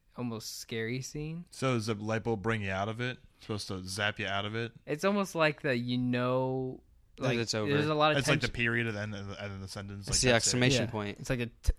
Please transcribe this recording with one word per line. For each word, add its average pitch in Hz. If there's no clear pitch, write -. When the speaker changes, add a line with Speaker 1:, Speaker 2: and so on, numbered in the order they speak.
Speaker 1:
almost 117
scary 117
scene. 156
Speaker 2:
So 131
does 110
the 113
light 107
bulb 113
bring 110
you 98
out 95
of 110
it? 123
Supposed 104
to 95
zap 104
you 104
out 101
of 107
it? 113
Speaker 1:
It's 151
almost 196
like 156
the, 139
you 123
know, 127
Speaker 3:
That 139
Speaker 1:
like, 127
Speaker 3:
it's 113
over. 110
Speaker 1:
there's 147
a 156
lot 151
of 147
Speaker 2:
It's 135
like 143
the 123
Speaker 1:
tension. -
Speaker 2:
period 117
at 113
the 104
end 107
of 98
the, 98
end 101
of 95
the 95
sentence. 101
Speaker 3:
It's -
Speaker 2:
Like, -
Speaker 3:
the 131
Speaker 2:
that's 113
it. -
Speaker 3:
exclamation 123
Speaker 1:
Yeah. -
Speaker 3:
point. 104
Speaker 1:
It's 139
like 131
a 120
t-, -